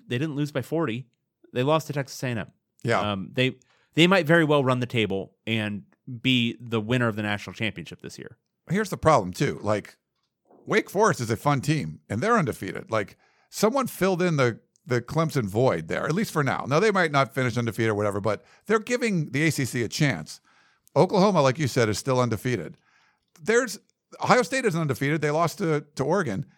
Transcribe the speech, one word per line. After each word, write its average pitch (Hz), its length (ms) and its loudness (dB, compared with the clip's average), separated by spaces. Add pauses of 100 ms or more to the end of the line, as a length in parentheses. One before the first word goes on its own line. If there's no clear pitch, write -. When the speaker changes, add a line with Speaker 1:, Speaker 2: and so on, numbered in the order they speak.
Speaker 1:
they 120 120 -4
didn't 147 180 -4
lose 147 160 -2
by 139 100 -4
forty. 135 460 -4 (460)
They 123 100 0
lost 151 240 0
to 147 60 -6
Texas 135 300 -8
A 139 40 -2
and 120 120 -4
M. 82 120 -10 (320)
Speaker 2:
Yeah. 113 160 2
Speaker 1:
Um, 95 320 -4
they, 127 240 0 (380)
they 165 140 6
might 180 180 4
very 165 180 6
well 147 220 4
run 127 160 2
the 123 40 -4
table 98 500 -2 (120)
and 107 360 -4 (380)
be 123 380 2
the 117 220 -2
winner 120 260 0
of 110 80 -2
the 107 80 -4
national 104 300 -4
championship 92 480 -8
this - 180 -16
year. - 160 -16 (340)
Speaker 2:
Here's 196 200 -2
the 170 80 -6
problem, 123 340 4
too. 98 300 -2
Like, 104 340 -4 (720)
Wake - 240 0
Forest 190 320 2
is 113 100 -2
a 113 60 -2
fun 143 240 0
team, - 480 -4
and 101 100 -2
they're 226 180 2
undefeated. 107 540 -4
Like, 107 260 -4 (320)
someone 247 380 0
filled 180 340 0
in 175 140 2
the, 127 240 2 (240)
the 123 160 0
Clemson 143 460 -2
void 95 440 0
there, 82 160 -2
at 127 80 0
least 202 180 -2
for 156 120 0
now. 120 240 -2
Now, 139 120 2
they 220 100 2
might 185 220 0
not 139 240 0
finish 127 200 0
undefeated 117 360 0
or 104 40 0
whatever, 104 240 0
but 101 240 -2 (220)
they're 220 140 2
giving 220 500 -2
the 135 140 0
A 160 80 4
C 139 120 0
C 117 200 -2
a 104 40 -4
chance. 98 540 -2 (540)
Oklahoma, 180 460 4
like 131 180 4
you 147 80 0
said, 117 200 2
is 107 120 0
still 127 200 0
undefeated. 117 580 -2 (640)
There's, 226 380 0 (460)
Ohio 240 180 6
State 262 240 0
is 180 100 0
undefeated. 147 460 0
They 147 80 0
lost 160 300 0
to, 156 260 -2 (100)
to 139 80 -2
Oregon. 147 440 -2 (100)